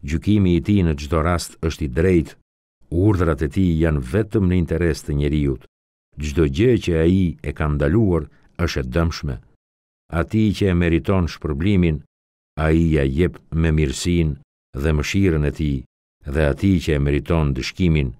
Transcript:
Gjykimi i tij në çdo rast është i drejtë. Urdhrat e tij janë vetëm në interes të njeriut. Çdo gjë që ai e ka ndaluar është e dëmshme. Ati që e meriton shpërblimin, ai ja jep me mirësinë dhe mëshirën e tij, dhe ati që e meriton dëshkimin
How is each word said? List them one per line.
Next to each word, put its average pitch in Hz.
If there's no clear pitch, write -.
Gjykimi 90
i 80
tij 101
në 78
çdo 73
rast 87
është 80
i 69
drejtë. 82
Urdhrat 87
e 71
tij 87
janë 76
vetëm 110
në 90
interes 80
të 73
njeriut. 71
Çdo 76
gjë 98
që 90
ai 90
e 78
ka 78
ndaluar 76
është 82
e 64
dëmshme. 80
Ati 95
që 98
e -
meriton 87
shpërblimin, 80
ai 80
ja 71
jep 69
me 80
mirësinë 78
dhe 78
mëshirën 78
e 71
tij, 69
dhe 73
ati 71
që 76
e 71
meriton 71
dëshkimin 76